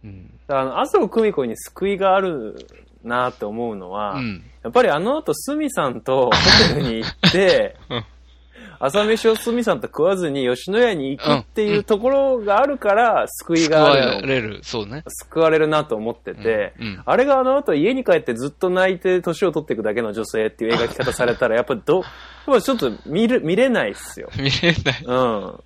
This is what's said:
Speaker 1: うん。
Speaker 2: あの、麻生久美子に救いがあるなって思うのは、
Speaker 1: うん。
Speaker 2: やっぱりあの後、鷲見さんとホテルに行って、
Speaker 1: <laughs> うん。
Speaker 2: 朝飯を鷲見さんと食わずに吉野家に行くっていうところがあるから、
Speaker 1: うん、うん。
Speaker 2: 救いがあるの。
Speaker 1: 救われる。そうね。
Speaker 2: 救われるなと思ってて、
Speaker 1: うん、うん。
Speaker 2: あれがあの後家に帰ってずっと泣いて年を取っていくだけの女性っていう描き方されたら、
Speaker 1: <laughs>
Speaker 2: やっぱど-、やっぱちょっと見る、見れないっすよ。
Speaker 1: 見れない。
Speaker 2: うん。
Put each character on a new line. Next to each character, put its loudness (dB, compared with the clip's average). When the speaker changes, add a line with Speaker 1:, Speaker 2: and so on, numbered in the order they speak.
Speaker 1:
う -16
ん。 -20
Speaker 2:
あ 0
の、 -4
麻 2
生 2
久 0
美 0
子 -2
に -6
救 -6
い -2
が 4
あ 2
る -6
な -2
っ -12
て -8
思 -6
う -8
の -12
は、 -6
Speaker 1:
う -6
ん。 -8
Speaker 2:
や -8
っ -14
ぱ 6
り 4
あ 0
の -2
後、 -4
鷲 -6
見 -4
さ -2
ん -8
と 2
ホ 4
テ -2
ル -2
に -4
行 -6
っ 2
て、 4
Speaker 1:
<laughs> -20
う -6
ん。 -6
Speaker 2:
朝 2
飯 2
を 4
鷲 -4
見 0
さ 2
ん -2
と -10
食 -2
わ 4
ず -2
に -2
吉 -2
野 0
家 4
に -4
行 -16
く 0
っ 2
て -4
い 2
う 0
と 0
こ 0
ろ 2
が 2
あ 4
る 0
か 0
ら、 4
Speaker 1:
う 2
ん、 2
う 0
ん。 -4
Speaker 2:
救 -2
い 2
が 6
あ 6
る 2
の。 0
Speaker 1:
救 -2
わ -8
れ 0
る。 -8
そ -8
う -8
ね。 -12
Speaker 2:
救 -8
わ 6
れ 4
る 2
な 2
と -4
思 -6
っ -8
て -12
て、 -2
Speaker 1:
う -10
ん、 -8
う -6
ん。 -12
Speaker 2:
あ 2
れ 4
が 4
あ 2
の 2
後 0
家 2
に -4
帰 4
っ 0
て -4
ず -6
っ -6
と -2
泣 2
い -12
て 0
年 -4
を 2
取 -4
っ -16
て -4
い -4
く -6
だ -2
け -2
の -4
女 -4
性 -2
っ 0
て -6
い 0
う 2
描 0
き -12
方 -2
さ 0
れ 0
た 0
ら、 2
Speaker 1:
<laughs> 2
Speaker 2:
や 2
っ -2
ぱ -2
ど-、 0
や -
っ -8
ぱ 4
ち -2
ょ 2
っ -8
と 0
見 0
る、 2
見 0
れ 4
な 0
い -4
っ -10
す -16
よ。 -12
Speaker 1:
見 -4
れ 2
な 0
い。 -6
Speaker 2:
う -4
ん。 -2